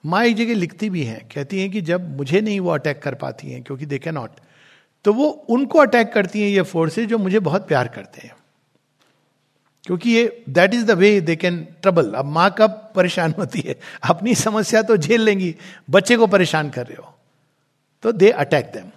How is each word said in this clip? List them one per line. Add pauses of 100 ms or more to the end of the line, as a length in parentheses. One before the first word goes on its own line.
माँ
एक
जगह
लिखती
भी
हैं,
कहती
हैं
कि
जब
मुझे
नहीं
वो
अटैक
कर
पाती
हैं,
क्योंकि
they
cannot, (760)
तो
वो
उनको
अटैक
करती
हैं
ये
forces
जो
मुझे
बहुत
प्यार
करते
हैं, (1500)
क्योंकि
ये,
that
is
the
way
they
can (220)
trouble।
अब
माँ
कब
परेशान
होती
है, (240)
अपनी
समस्या
तो
झेल
लेंगी, (340)
बच्चे
को
परेशान
कर
रहे
हो, (840)
तो
they
attack
them।